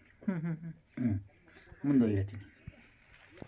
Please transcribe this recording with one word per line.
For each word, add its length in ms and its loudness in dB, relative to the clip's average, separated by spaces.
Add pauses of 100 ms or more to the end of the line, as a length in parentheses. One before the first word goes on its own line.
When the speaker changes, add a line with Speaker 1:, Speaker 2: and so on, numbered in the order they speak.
(280)
Speaker 1:
ಹ್ಮ್, 140 -2
ಹ್ಮ್, 140 -2
ಹ್ಮ್. 180 -12 (240)
Speaker 2:
ಹ್ಮ್. 220 0 (680)
ಮುಂದೆ 220 6
ಹೇಳ್ತೀನಿ. 360 0 (1040)